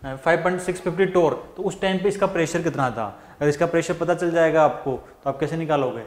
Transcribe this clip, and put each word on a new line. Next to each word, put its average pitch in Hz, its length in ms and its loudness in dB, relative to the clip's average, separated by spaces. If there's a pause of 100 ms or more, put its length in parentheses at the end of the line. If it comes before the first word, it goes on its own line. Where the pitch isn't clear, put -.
अ, 135 120 -8
five 165 260 2
point 180 180 0
six 180 200 -4
fifty 180 260 0
torr, 180 260 4
तो - 300 -10
उस - 180 -4
time 190 220 0
पे 202 60 2
इसका 196 180 0
pressure 170 360 -2
कितना 139 280 0
था। 107 320 -8 (180)
अगर 147 80 2
इसका 151 180 2
pressure 170 280 0
पता 170 200 0
चल 170 160 -2
जाएगा 160 340 4
आपको, 147 280 0 (320)
तो 139 60 -2
आप 135 100 -6
कैसे 156 160 -4
निकालोगे? 139 500 -2